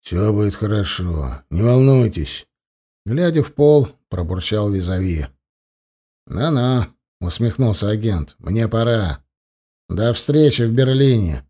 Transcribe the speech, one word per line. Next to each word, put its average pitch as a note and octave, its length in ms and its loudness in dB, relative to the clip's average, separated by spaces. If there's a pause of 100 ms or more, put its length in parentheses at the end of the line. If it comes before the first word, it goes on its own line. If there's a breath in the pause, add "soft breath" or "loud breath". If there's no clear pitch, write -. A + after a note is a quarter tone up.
«Всё G2+ 320 -2
будет G#2 220 0
хорошо, F2 920 -4
не E2+ 120 -2
волнуйтесь», — B2 840 2 (580)
глядя D#3+ 380 0
в - 100 -6
пол, D3 360 4 (200)
пробурчал F#2 640 -4
Визави. F#2 560 -2 (960)
«Ну-ну», — B2+ 600 0 (360)
усмехнулся G#2 680 -2
агент, — G#2+ 500 -4
«мне G#2+ 280 -2
пора. A2+ 560 -2 (680)
До G#2+ 240 0
встречи D3 500 2
в A2+ 100 0
Берлине». B2+ 760 2